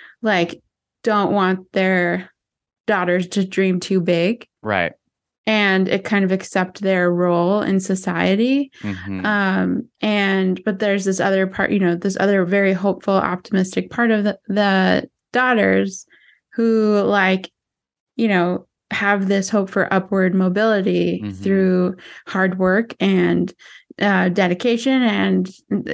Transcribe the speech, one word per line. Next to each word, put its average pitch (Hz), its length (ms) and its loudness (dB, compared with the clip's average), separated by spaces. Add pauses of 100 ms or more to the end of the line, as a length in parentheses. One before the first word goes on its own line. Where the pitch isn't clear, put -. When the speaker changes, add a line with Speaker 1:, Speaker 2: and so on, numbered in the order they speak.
(220)
Speaker 1:
like, 180 400 -2 (420)
don't 208 300 0
want 185 400 0
their 185 580 0 (560)
daughters 180 420 0
to 196 160 -2
dream 190 340 0
too 185 220 0
big. 175 460 0 (140)
Speaker 2:
Right. 95 320 -2 (520)
Speaker 1:
And 196 440 2
it 196 160 -2
kind 196 180 0
of 185 80 0
accept 190 500 -4
their 180 300 0
role 175 500 0
in 196 200 0
society. 196 880 0 (100)
Speaker 2:
Mm-hmm. 95 440 -8
Speaker 1:
Um, 185 640 -2 (120)
and, 196 600 0
but 196 160 -4
there's 202 260 0
this 190 140 0
other 190 260 2
part, 190 260 -4
you 202 80 2
know, 175 160 2
this 185 240 -2
other 196 260 2
very 196 280 2
hopeful, 196 420 -2
optimistic 185 760 -2
part 233 200 0
of 214 120 2
the, 202 240 -2
the 196 640 2 (240)
daughters 196 720 2 (480)
who, 220 480 2
like, 190 500 0 (640)
you 226 140 0
know, 180 380 0 (240)
have 202 360 0
this 196 220 0
hope 202 200 0
for - 240 -2
upward 190 420 0
mobility 185 880 0
Speaker 2:
Mm-hmm. 196 200 -8
Speaker 1:
through 185 520 2 (320)
hard 185 320 -2
work 190 400 0
and, 180 520 2 (480)
uh, 190 300 2
dedication 233 720 0
and 190 480 0 (440)